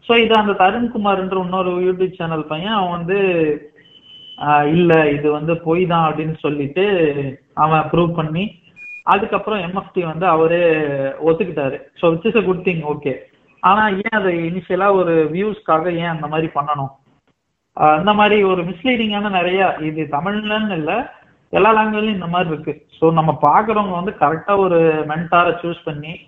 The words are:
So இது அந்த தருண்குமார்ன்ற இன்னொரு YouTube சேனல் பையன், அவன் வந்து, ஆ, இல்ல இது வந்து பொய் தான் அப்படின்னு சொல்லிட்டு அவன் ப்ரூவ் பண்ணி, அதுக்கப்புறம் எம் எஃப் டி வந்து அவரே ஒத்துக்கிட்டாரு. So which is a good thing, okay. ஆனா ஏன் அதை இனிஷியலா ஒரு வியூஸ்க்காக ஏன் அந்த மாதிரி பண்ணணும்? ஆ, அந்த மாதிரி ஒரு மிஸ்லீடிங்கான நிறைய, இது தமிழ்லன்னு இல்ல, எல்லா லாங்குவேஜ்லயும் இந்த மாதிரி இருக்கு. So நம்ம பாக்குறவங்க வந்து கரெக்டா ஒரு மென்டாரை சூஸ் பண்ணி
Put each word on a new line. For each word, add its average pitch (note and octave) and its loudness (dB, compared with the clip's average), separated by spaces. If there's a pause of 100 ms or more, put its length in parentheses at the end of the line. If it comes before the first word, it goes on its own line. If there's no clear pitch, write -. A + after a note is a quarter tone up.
So A#3 0
இது A3+ 4
அந்த G#3 2
தருண்குமார்ன்ற G3 0
இன்னொரு F3+ -2
YouTube F#3 -2
சேனல் E3 -6
பையன், E3+ -6
அவன் F#3 -2
வந்து, F3 -4 (1200)
ஆ, D3 2
இல்ல D#3+ 4
இது C#3+ 0
வந்து D3+ -2
பொய் E3+ 0
தான் E3 0
அப்படின்னு D#3 -4
சொல்லிட்டு D3+ 0 (400)
அவன் D#3 2
ப்ரூவ் E3 0
பண்ணி, E3 -6 (400)
அதுக்கப்புறம் G#3 0
எம் F3 -8
எஃப் F#3+ -8
டி F3+ -2
வந்து D#3+ -2
அவரே E3 4 (560)
ஒத்துக்கிட்டாரு. D#3 -2 (160)
So E3+ 2
which E3 -4
is A3+ 2
a F#3 0
good F3+ 0
thing, E3 -4 (120)
okay. C#3+ -6 (460)
ஆனா G#3+ 2
ஏன் G3+ -4
அதை F3+ -2
இனிஷியலா F#3 -2
ஒரு E3 2
வியூஸ்க்காக F3 -2
ஏன் E3+ -4
அந்த D#3+ -6
மாதிரி D#3 -4
பண்ணணும்? D3 -4 (920)
ஆ, D3+ 6
அந்த F3+ 2
மாதிரி G#3 4
ஒரு F#3 2
மிஸ்லீடிங்கான G#3 -2
நிறைய, F3+ 0
இது D#3 -4
தமிழ்லன்னு G#3 -2
இல்ல, F3 -4 (380)
எல்லா G#3+ 4
லாங்குவேஜ்லயும் G#3+ 0
இந்த F3+ -6
மாதிரி F3 -2
இருக்கு. D3+ -8 (120)
So D#3+ 4
நம்ம D#3 2
பாக்குறவங்க G#3 2
வந்து F#3 -6
கரெக்டா D#3+ 0
ஒரு E3 2
மென்டாரை E3+ 0
சூஸ் E3+ -8
பண்ணி D3+ -10